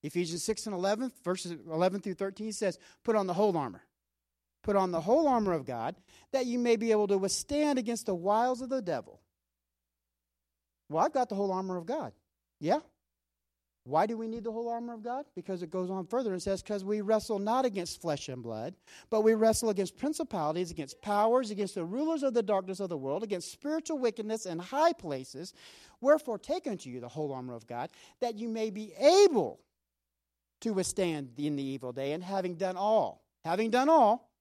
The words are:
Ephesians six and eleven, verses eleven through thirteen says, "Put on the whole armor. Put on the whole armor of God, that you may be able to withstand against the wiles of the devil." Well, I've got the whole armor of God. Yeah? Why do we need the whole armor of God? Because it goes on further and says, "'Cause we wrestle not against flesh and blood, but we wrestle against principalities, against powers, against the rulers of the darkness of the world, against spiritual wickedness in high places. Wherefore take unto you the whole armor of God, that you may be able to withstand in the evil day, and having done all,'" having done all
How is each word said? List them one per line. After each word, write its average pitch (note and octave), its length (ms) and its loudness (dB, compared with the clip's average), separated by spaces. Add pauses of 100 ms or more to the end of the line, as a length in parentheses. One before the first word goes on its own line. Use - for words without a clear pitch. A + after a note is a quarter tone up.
Ephesians E3+ 420 -4
six - 220 -4
and G#3 80 -6
eleven, G#3 380 -2 (120)
verses F3+ 280 -4 (140)
eleven F3+ 340 0
through F#3 140 -6
thirteen G#3 380 -6
says, G3 260 -2 (240)
"Put A3 140 2
on G3 100 2
the F#3 80 -2
whole G3 220 4
armor. B2+ 260 -4 (800)
Put G3+ 140 2
on F#3 160 4
the E3 80 0
whole B3+ 260 4
armor A3 260 4
of D3 120 0
God, B2+ 320 -4 (340)
that C4 160 0
you A#3+ 120 -2
may A#3+ 180 4
be A3 160 2
able G#3 160 4
to G3 100 4
withstand C#4+ 600 0
against A#3 280 -4
the G3 80 0
wiles A3+ 480 2
of B3+ 60 -10
the B3+ 140 -2
devil." E3 380 -6 (1700)
Well, D#3 160 2
I've D#4 80 0
got B3+ 160 0
the G#3 60 -6
whole G3 160 0
armor F#3 260 -2
of E3+ 100 -6
God. A3+ 260 -4 (480)
Yeah? F#3+ 200 2 (1040)
Why D#3 220 2
do A3+ 120 -4
we A3+ 80 -6
need A3+ 160 -8
the A3+ 80 -6
whole A#3 180 -6
armor A#3 260 -8
of G#3+ 100 -16
God? B3+ 220 -8 (100)
Because F3+ 260 -8
it E3 80 -10
goes F#3 200 -4
on F#3+ 160 -6
further A#3 260 -2
and F3+ 100 -4
says, G3 180 -2
"'Cause G3+ 240 -6
we G#3 180 -2
wrestle G#3+ 360 2
not A3+ 260 0
against G3 360 -4
flesh D3+ 280 -4
and B2+ 140 -10
blood, A2+ 320 -6 (360)
but A3 100 2
we A3 140 8
wrestle A3 360 4
against F#3+ 260 -2
principalities, F3+ 760 -2
against D#3 280 -10
powers, G#3+ 520 2
against G3 240 -4
the F3 80 -4
rulers C#4 400 -2
of C4 100 0
the A#3 80 4
darkness F#3+ 380 -2
of F#3+ 80 -4
the E3+ 100 -4
world, C3+ 240 -2
against G3 300 -6
spiritual A3+ 460 -4
wickedness A3 460 -2
in E3+ 140 -6
high D4 340 2
places. C#3 640 -8 (460)
Wherefore C#4 360 2
take D#4 300 -6
unto F3 240 -8
you B2 80 -8
the A#2+ 100 -10
whole D3+ 240 -4
armor B2+ 220 -6
of A2+ 140 -16
God, A#2+ 240 -8 (260)
that G#3 160 -4
you A3+ 140 -8
may A3 220 -4
be G#3 240 -10
able C#4+ 680 6 (1000)
to A3+ 100 -2
withstand D#3+ 680 -2
in D3 160 0
the C#3 80 -2
evil C3 300 -6
day, C3+ 200 -2
and E3+ 120 -4
having F#3 320 -2
done F#3 200 -2
all,'" G3 480 0 (200)
having G3 260 0
done B3+ 180 4
all B3+ 520 6